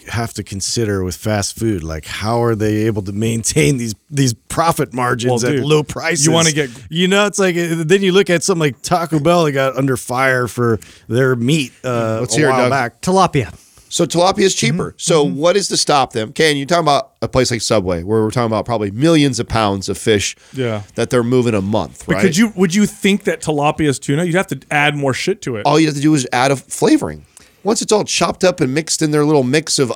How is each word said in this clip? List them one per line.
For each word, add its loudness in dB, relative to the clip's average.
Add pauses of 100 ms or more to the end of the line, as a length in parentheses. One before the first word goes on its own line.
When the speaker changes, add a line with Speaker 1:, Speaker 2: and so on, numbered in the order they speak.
Speaker 1:
have -4
to -8
consider -4
with -4
fast -4
food. -2
Like, -8
how -4
are 2
they 0
able -2
to -8
maintain 0
these, -6 (160)
these 0
profit -2
margins 0
Speaker 2:
Well, 0
Speaker 1:
at 0
Speaker 2:
dude, -2
Speaker 1:
low 2
prices? -4
Speaker 2:
you 4
wanna 2
get -2 (200)
Speaker 1:
You 0
know, 4
it's -4
like, 2
uh, -2
then 2
you 2
look 4
at 2
something 0
like -2
Taco 0
Bell, 4
they 0
got 0
under 0
fire 0
for 0 (300)
their 2
meat, 0 (120)
uh, -2
Speaker 3:
Let's -4
Speaker 1:
a 0
Speaker 3:
hear 2
it, 2
Speaker 1:
while 2
Speaker 3:
Doug. 2
Speaker 1:
back. -4
Speaker 4:
Tilapia. 2 (380)
Speaker 3:
So 0
tilapia 0
is 2
cheaper. -2
Speaker 2:
Mm-hmm. -20
Speaker 3:
So 2
Speaker 2:
Mm-hmm. -4
Speaker 3:
what 2
is -2
to -4
stop 0
them? -6
Ken, 2
you're -4
talking 0
about 0 (100)
a -2
place 2
like -4
Subway, 0
where 0
we're 0
talking 0
about -2
probably -2
millions 2
of -6
pounds 0
of -4
fish 0 (160)
Speaker 2:
Yeah. -4 (140)
Speaker 3:
that -2
they're 2
moving 2
a 2
month, -4
Speaker 2:
But 0
Speaker 3:
right? -2
Speaker 2:
could 2
you, 2
would 2
you 4
think 0
that -4
tilapia 0
is 0
tuna? -2
You'd -2
have 0
to -8 (100)
add 0
more 0
shit -4
to -6
it. -8
Speaker 3:
All 4
you 4
have 0
to -6
do 4
is 0
add 4
a 0
flavoring. -2 (380)
Once 0
it's 0
all 2
chopped -4
up 2
and 0
mixed -4
in 0
their 2
little 4
mix 0
of 2